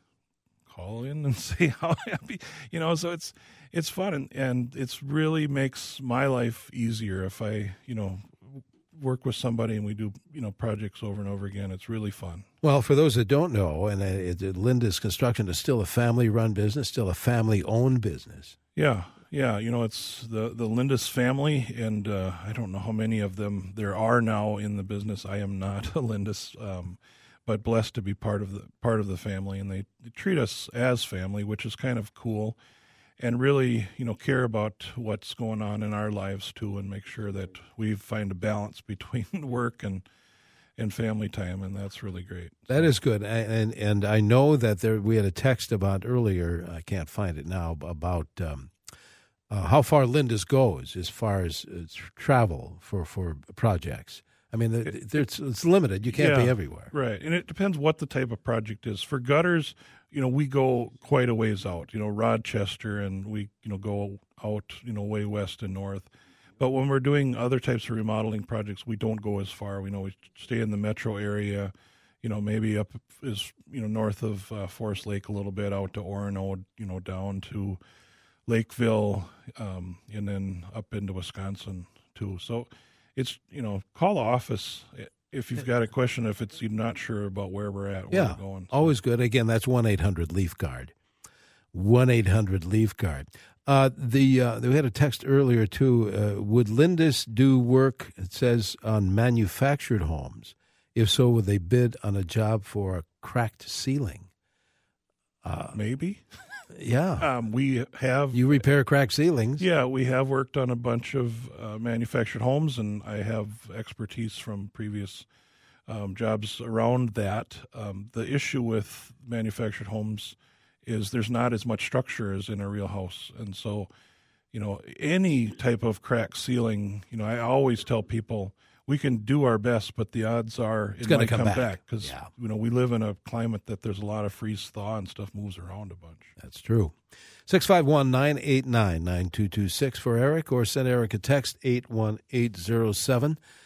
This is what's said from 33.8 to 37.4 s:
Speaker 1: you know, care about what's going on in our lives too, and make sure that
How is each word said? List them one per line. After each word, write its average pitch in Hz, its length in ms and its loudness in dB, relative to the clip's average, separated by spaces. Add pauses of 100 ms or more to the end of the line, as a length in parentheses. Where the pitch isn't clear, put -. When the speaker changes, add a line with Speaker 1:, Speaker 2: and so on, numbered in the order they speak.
Speaker 1:
you 131 80 -4
know, 110 80 -2
care 131 300 0
about 107 420 -4 (100)
what's 107 380 -6
going 110 260 -6
on 104 220 -4
in 107 100 -4
our 107 180 -2
lives 98 440 -6
too, 101 240 -6
and 98 100 -8
make 98 160 -10
sure 104 260 -10
that 95 200 -8 (260)